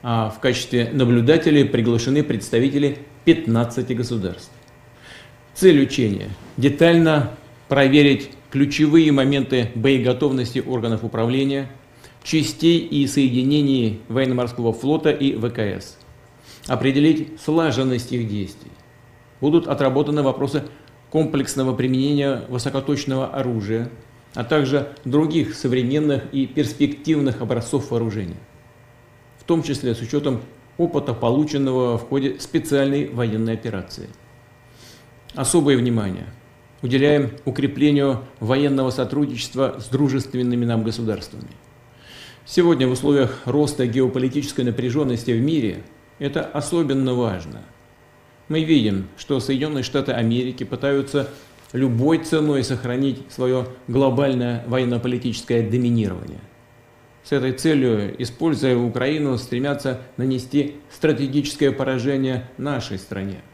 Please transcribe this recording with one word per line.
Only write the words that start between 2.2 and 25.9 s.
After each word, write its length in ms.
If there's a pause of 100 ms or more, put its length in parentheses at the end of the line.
представители 760 (260)
пятнадцати 720
государств. 560 (1040)
Цель 280
учения: 460 (300)
детально 720 (380)
проверить 640 (200)
ключевые 600
моменты 640
боеготовности 920
органов 400
управления, 680 (520)
частей 580
и 260
соединений 1000
военно-морского 680
флота 360
и 240
В 160
К 80
С, 380 (720)
определить 760
слаженность 720
их 160
действий. 420 (680)
Будут 260
отработаны 560
вопросы 420 (460)
комплексного 640
применения 760
высокоточного 800
оружия, 600 (440)
а 100
также 480 (140)
других 480
современных 800